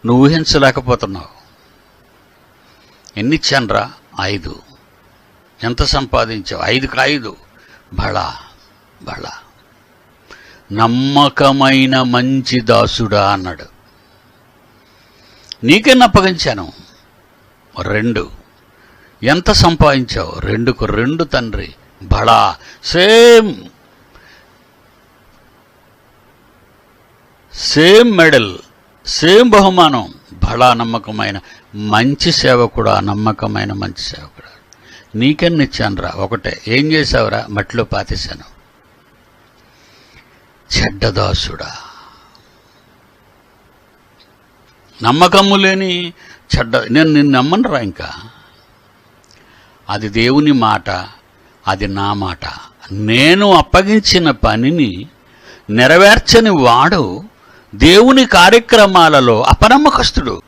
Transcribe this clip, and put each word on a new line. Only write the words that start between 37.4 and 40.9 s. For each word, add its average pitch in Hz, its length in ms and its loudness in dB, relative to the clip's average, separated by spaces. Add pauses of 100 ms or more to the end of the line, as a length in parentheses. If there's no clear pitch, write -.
"మట్టిలో 104 340 -6
పాతేశాను." - 600 -10 (2250)
"చెడ్డదాసుడా." 98 1000 -6 (3250)